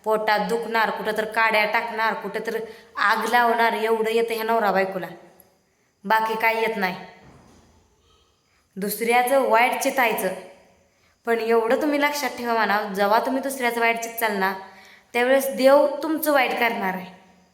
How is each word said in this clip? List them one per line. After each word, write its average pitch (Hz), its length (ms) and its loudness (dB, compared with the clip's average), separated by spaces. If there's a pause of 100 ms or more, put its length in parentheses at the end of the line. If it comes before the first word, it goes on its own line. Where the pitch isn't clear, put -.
पोटात 214 360 0
दुखणार, 220 500 -2
कुठं 214 280 -4
तर 214 80 -2
काड्या 220 400 2
टाकणार, 220 480 -2
कुठं 190 340 -8
तर 220 120 -6 (360)
आग 214 340 0
लावणार, 233 440 2
एवढं 220 380 0
येतं 226 220 0
ह्या 220 100 -6
नवरा 220 280 0
बायकोला, 185 360 -2 (960)
बाकी 220 320 0
काय 226 260 0
येत 220 160 -2
नाही. 185 180 -4 (1800)
दुसऱ्याचं 240 760 0
वाईट 247 320 4
चितायचं, 233 480 0 (960)
पण 226 140 0
एवढं 226 420 2
तुम्ही 294 200 0
लक्षात 285 280 -2
ठेवा 240 240 -4
म्हणा, 214 280 2
जेव्हा 202 380 0
तुम्ही 262 220 -2
दुसऱ्याचं 247 380 -4
वाईट 226 240 0
चित्ताल 214 340 -4
ना, 190 160 0 (600)
त्यावेळेस 262 340 2
देव 269 400 6 (160)
तुमचं 302 280 -2
वाईट 262 200 2
करणार 214 420 -2
आहे. 180 200 -10 (400)